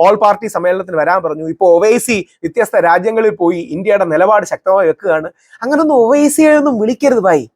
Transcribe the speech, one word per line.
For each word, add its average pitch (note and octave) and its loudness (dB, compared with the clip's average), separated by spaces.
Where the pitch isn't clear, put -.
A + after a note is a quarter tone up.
all G3+ 2
പാർട്ടി G#3 0
സമ്മേളനത്തിന് F3+ -4
വരാൻ E3+ 0
പറഞ്ഞു. D#3+ -6
ഇപ്പോ E3+ 2
ഒവൈസി A3 0
വ്യത്യസ്ത G#3 -4
രാജ്യങ്ങളിൽ G3+ 0
പോയി F3 -2
ഇന്ത്യയുടെ F#3+ -2
നിലപാട് F#3 0
ശക്തമായി F#3 -2
വെക്കുകയാണ്. D#3+ -4
അങ്ങനൊന്നും D4+ 0
ഒവൈസിയെ D4 2
ഒന്നും C#4 0
വിളിക്കരുത് B3 0
ഭായി. E3 0